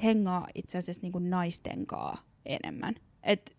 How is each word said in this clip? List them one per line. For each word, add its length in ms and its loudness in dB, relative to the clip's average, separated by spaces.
hengaa 520 4
itse 240 -6
asiassa 240 -6
niinku 160 -4
naisten 680 0
kaa 320 -6
enemmän. 480 -4
Et 360 0